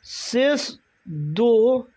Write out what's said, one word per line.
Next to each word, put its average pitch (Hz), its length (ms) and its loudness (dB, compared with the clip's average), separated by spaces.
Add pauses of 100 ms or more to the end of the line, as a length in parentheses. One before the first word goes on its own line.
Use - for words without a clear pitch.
शेष - 640 -2 (380)
दो 220 880 0